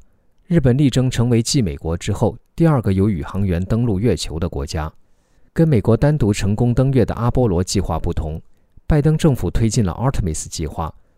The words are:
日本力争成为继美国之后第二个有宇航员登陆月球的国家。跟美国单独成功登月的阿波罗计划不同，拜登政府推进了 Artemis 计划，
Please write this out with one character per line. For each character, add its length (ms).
日 140
本 180
力 100
争 220
成 180
为 140
继 180
美 160
国 200
之 160
后 240
第 100
二 140
个 120
有 160
宇 140
航 220
员 200
登 200
陆 140
月 180
球 220
的 100
国 160
家。 260
跟 160
美 120
国 160
单 200
独 160
成 220
功 180
登 200
月 120
的 100
阿 160
波 180
罗 140
计 180
划 180
不 140
同， 280
拜 160
登 160
政 160
府 160
推 180
进 160
了 80
Artemis 560
计 180
划， 280